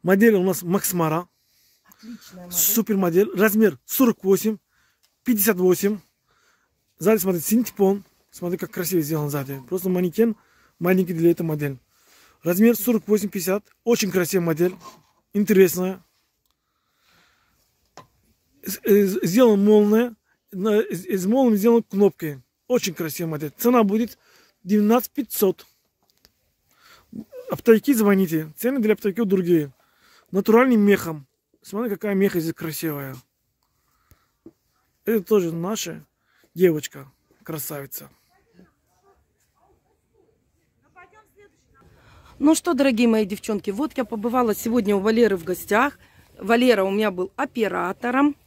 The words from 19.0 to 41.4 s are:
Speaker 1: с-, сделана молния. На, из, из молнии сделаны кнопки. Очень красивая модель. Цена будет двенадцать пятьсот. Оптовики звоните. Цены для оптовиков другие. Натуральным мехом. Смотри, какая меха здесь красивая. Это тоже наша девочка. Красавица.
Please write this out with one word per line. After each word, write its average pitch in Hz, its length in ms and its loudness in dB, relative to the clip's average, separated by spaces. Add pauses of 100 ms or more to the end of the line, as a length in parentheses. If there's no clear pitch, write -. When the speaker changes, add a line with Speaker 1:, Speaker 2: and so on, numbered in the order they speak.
Speaker 1:
с-, 196 220 -2
сделана 208 340 4
молния. 214 540 4 (380)
На, 208 260 0
из, 175 260 -6
из 190 200 -4
молнии 233 320 2
сделаны 233 260 2
кнопки. 165 580 -2 (260)
Очень 226 260 -2
красивая 160 380 -6
модель. 147 260 -8
Цена 240 260 2
будет 214 340 -2 (460)
двенадцать 208 480 2
пятьсот. - 540 -4 (1900)
Оптовики 226 420 2
звоните. 190 640 0
Цены 262 240 -4
для 214 140 0
оптовиков 202 340 -4
другие. 175 460 0 (580)
Натуральным 226 500 4
мехом. 175 440 0 (380)
Смотри, 220 260 -8
какая 202 240 -6
меха 190 260 0
здесь 160 140 -6
красивая. 147 600 -10 (1900)
Это 214 200 -2
тоже 185 280 0
наша 170 540 -8 (480)
девочка. 151 580 -2 (300)
Красавица. 143 720 -14 (4000)